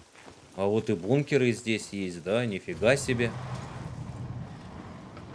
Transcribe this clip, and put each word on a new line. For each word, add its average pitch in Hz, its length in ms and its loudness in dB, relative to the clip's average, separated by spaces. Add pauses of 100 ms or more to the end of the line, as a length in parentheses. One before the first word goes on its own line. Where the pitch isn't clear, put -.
(600)
а 95 60 2
вот 110 240 2
и 113 40 4
бункеры 123 600 4
здесь 107 400 -2
есть, 90 280 -4
да? 107 240 2
Нифига 98 520 2
себе. 120 340 2 (2000)